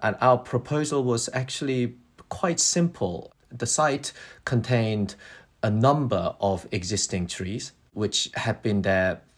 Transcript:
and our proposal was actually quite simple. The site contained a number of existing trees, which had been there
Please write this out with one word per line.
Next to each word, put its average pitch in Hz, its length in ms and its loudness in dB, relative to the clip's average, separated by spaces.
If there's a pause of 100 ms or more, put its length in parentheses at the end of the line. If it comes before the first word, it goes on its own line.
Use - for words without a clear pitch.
and 107 180 0
our 127 180 6
proposal 143 640 -2
was 120 280 0
actually 131 640 -2 (340)
quite 170 300 -2
simple. 170 720 0 (200)
The 120 140 -4
site 143 460 0 (320)
contained 110 680 0 (480)
a 113 80 2
number 110 720 2
of 95 320 0
existing 92 560 -2
trees, 95 420 -8 (220)
which - 420 -2
had - 280 -2
been 101 200 2
there 92 400 2 (160)